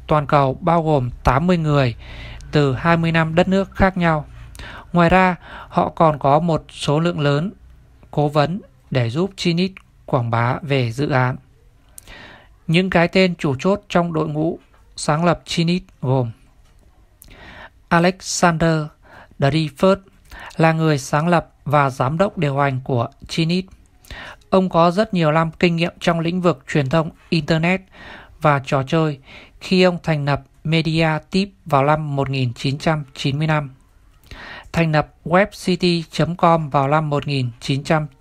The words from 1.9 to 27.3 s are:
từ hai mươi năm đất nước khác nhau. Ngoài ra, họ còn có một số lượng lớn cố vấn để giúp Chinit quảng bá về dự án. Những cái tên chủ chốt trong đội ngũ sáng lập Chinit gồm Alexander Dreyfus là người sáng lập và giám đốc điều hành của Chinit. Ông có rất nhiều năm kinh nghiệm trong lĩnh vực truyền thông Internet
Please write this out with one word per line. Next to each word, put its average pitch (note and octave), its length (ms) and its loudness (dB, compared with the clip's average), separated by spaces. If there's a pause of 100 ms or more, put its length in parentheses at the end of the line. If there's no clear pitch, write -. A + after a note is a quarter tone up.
từ C#3+ 220 2
hai E3+ 240 0
mươi E3 140 0
năm D#3+ 240 0
đất F3+ 120 4
nước F#3+ 280 -2
khác F#3+ 220 2
nhau. E3 280 0 (680)
Ngoài E3+ 160 4
ra, F#3 260 4 (340)
họ - 200 0
còn D#3 300 2
có D3 200 4
một D#3+ 300 -2
số D3 300 -2
lượng E3+ 200 -2
lớn D3 320 0 (600)
cố D3 180 0
vấn D3+ 320 -2 (300)
để A#2+ 180 0
giúp F3 260 -4
Chinit F3+ 360 -2 (340)
quảng A#2+ 240 -2
bá A#2 320 0
về C3 300 -2
dự C3+ 180 -4
án. B2+ 260 0 (1300)
Những F#3 220 2
cái F3 180 4
tên F#3 280 2
chủ C#3 240 -2
chốt G3+ 300 0
trong E3+ 240 0
đội D#3 140 -2
ngũ D#3 320 -4 (360)
sáng D#3+ 300 -2
lập E3 200 2
Chinit F3 380 -2 (180)
gồm B2+ 300 0 (1600)
Alexander E3+ 960 0 (540)
Dreyfus D#3 580 0 (600)
là E3 160 4
người D#3 240 0
sáng D3+ 300 -2
lập E3+ 220 0 (140)
và C#3 260 2
giám C3+ 280 -2
đốc G3+ 200 0
điều C#3+ 220 -2
hành C3 240 0
của A#2+ 240 0 (200)
Chinit. F3 380 -2 (840)
Ông F#3+ 200 4
có E3+ 220 4
rất G#3+ 220 -2
nhiều D#3+ 180 2
năm D#3+ 200 2
kinh E3+ 240 0
nghiệm E3 240 -2
trong E3+ 200 0
lĩnh E3+ 220 -2
vực E3+ 260 0
truyền C#3 220 0
thông D#3 200 0 (200)
Internet E3+ 520 0 (600)